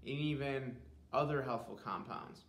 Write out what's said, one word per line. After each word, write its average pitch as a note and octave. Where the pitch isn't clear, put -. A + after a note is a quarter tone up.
and C#3
even C#3
other D3
healthful A2+
compounds. F2+